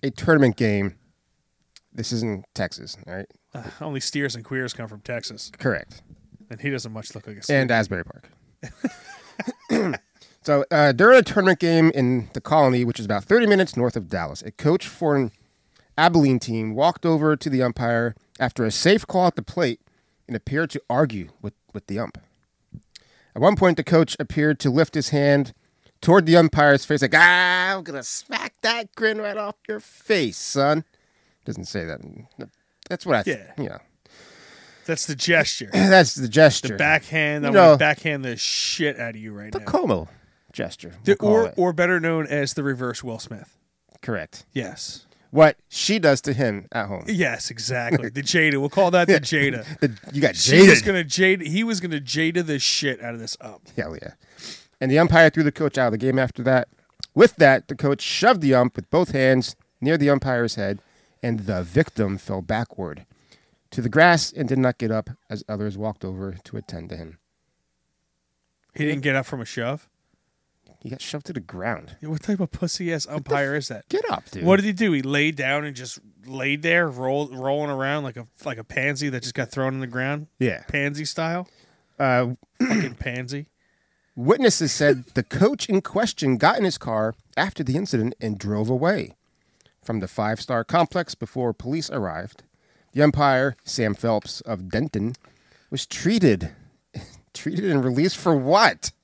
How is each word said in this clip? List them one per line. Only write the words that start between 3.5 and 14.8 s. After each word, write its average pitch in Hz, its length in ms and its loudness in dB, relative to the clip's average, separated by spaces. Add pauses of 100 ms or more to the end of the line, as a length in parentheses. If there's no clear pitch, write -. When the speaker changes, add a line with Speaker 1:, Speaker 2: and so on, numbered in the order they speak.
Speaker 2:
Uh, 123 80 -14 (200)
only 151 180 -8
steers 139 360 -6
and 113 80 -14
queers 131 300 -8
come 113 140 -14
from 107 140 -18
Texas. 113 580 -14
Speaker 1:
Correct. - 420 -4 (480)
Speaker 2:
And 110 100 -16
he 143 120 -6
doesn't 117 200 -8
much 110 220 -16
look 107 140 -18
like 104 100 -18
a 101 60 -20
steer. 143 180 0
Speaker 1:
And 127 80 -2
Asbury 101 340 0
Park. - 260 -18 (1400)
<laughs> 214 320 -2 (420)
So, 143 280 2
uh, 147 200 4
during 214 280 8
a - 20 4
tournament 185 380 2
game 165 340 4
in 123 400 0
the 131 80 -6
Colony, 131 420 2
which 117 160 -4
is 113 60 -8
about 101 200 -4
thirty 233 200 4
minutes 196 320 2
north 120 180 0
of 92 140 -8
Dallas, 82 320 -8
a - 80 -14
coach - 380 -2